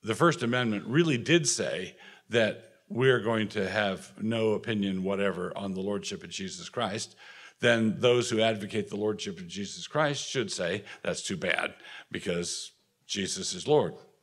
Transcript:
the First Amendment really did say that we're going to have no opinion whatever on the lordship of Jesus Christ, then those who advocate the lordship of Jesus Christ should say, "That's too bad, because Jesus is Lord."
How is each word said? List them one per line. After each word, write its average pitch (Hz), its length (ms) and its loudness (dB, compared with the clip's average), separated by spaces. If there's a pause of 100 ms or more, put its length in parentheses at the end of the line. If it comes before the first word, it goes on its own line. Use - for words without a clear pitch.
the 107 120 -2
First 151 280 4
Amendment 117 440 0
really 143 320 4
did 143 300 4
say 87 480 -2 (320)
that 107 380 2 (220)
we're 123 320 4
going 110 280 0
to 98 200 -2
have 98 520 -2
no 110 320 2
opinion 98 500 0
whatever 95 540 -2
on 98 160 -6
the 92 80 -4
lordship 98 420 -6
of 85 80 -14
Jesus 90 380 -8
Christ, 110 480 -4 (440)
then 113 400 4
those 123 280 6
who 110 120 2
advocate 110 500 0
the 104 60 -6
lordship 101 420 -2
of 90 80 -12
Jesus 95 400 -10
Christ 147 420 -2
should 117 220 -2
say, 95 340 -2 (180)
"That's 87 200 -2
too 98 140 -4
bad, 82 380 0 (360)
because 87 640 -4 (340)
Jesus 95 480 -4
is 87 120 -8
Lord." 131 280 4 (280)